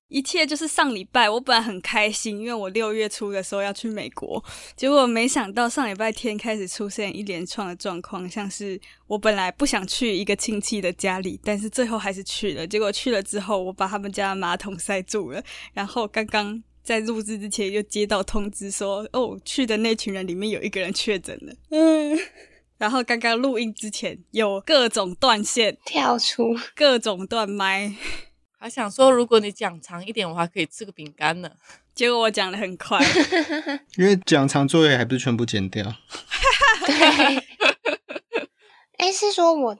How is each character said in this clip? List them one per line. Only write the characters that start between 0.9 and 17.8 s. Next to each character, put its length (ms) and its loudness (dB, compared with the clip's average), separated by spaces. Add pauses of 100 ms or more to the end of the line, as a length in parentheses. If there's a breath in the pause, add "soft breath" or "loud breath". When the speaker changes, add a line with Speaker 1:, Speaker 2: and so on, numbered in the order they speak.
Speaker 1:
礼 80 -8
拜 260 2
我 120 0
本 160 2
来 40 4
很 200 -4
开 280 0
心， 300 -6
因 80 -8
为 80 -6
我 140 -4
六 240 -2
月 160 0
初 240 -8
的 100 -4
时 100 -10
候 80 -2
要 120 -2
去 160 -8
美 220 -6
国， 300 -8 (360 loud breath)
结 120 0
果 160 6
没 220 2
想 260 -2
到 160 0
上 220 -2
礼 60 -6
拜 160 -2
天 260 -4
开 180 -4
始 120 -6
出 200 -8
现 260 -6
一 100 -8
连 200 -8
串 220 -8
的 80 -10
状 260 -8
况， 300 -10
像 180 -8
是 320 -10 (280 soft breath)
我 100 -2
本 160 4
来 160 0
不 160 -2
想 220 0
去 260 0
一 100 -2
个 120 0
亲 240 -4
戚 200 -4
的 120 -2
家 260 -2
里， 240 -8
但 160 -2
是 100 -6
最 160 0
后 140 -2
还 140 -4
是 100 -8
去 300 -4
了， 120 -6
结 140 -2
果 140 0
去 180 -2
了 100 2
之 200 -4
后 200 0
我 120 -6
把 160 -2
他 100 -4
们 140 -8
家 160 -2
的 80 -2
马 200 -2
桶 220 -8
塞 240 -4
住 300 -6
了， 100 -8 (320 loud breath)
然 100 -4
后 220 -4
刚 180 -2
刚 380 -4 (220)
在 160 0
录 200 -4
制 160 -6
之 120 -8
前 200 -2
又 140 -2